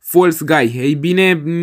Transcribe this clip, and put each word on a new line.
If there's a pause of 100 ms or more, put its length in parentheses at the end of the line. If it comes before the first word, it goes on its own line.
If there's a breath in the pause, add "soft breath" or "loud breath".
False
Guy.
Ei
bine, (200)